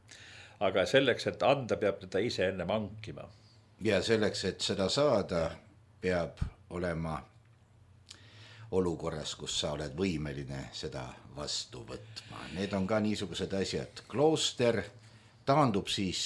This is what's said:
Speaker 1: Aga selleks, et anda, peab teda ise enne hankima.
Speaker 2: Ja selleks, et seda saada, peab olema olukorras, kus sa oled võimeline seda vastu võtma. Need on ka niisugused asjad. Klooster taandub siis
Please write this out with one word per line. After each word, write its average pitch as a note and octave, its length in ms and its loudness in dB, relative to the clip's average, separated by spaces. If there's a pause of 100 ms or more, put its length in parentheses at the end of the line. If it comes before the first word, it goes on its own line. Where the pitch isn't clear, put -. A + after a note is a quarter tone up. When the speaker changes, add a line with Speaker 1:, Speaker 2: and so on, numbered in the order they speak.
(640)
Speaker 1:
Aga F#2+ 240 4
selleks, C3+ 400 4
et F#2 160 -2
anda, A#2+ 320 4
peab G2 240 0
teda F#2+ 240 0
ise G#2 240 2
enne F#2 160 -2
hankima. G#2 640 -4 (560)
Speaker 2:
Ja G2 180 4
selleks, G#2+ 460 2
et - 160 -4
seda F#2+ 240 0
saada, G2+ 540 2 (580)
peab F2 400 0 (320)
olema E2 460 -2 (1500)
olukorras, D#2+ 640 -2
kus - 240 -6
sa D2+ 160 -2
oled D2 160 -6
võimeline C#2+ 800 -2
seda C2+ 320 -8 (320)
vastu C3 480 -8
võtma. - 720 -14
Need G2 160 -2
on F#2+ 160 0
ka A2 160 4
niisugused F#2+ 560 -2
asjad. E2 480 -4
Klooster B2+ 720 2 (640)
taandub C3+ 480 4
siis F#2+ 340 0